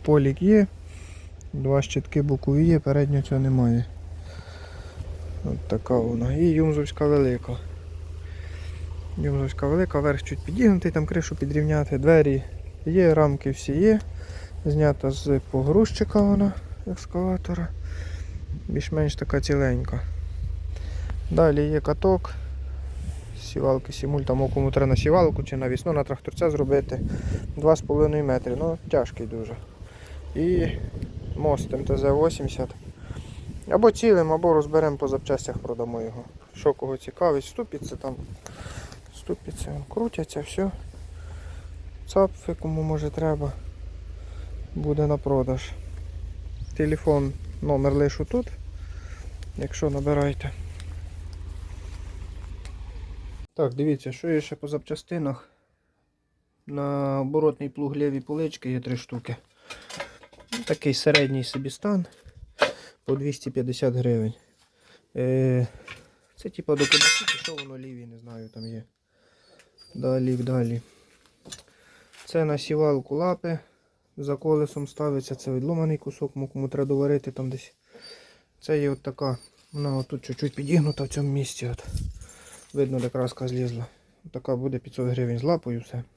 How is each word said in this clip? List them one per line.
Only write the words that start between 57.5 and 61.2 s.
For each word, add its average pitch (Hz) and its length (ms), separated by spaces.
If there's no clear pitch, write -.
плуг 143 260
ліві 143 260
полички 151 500
є 127 80
три 127 180
штуки. 120 380
Такий 147 280
середній 135 500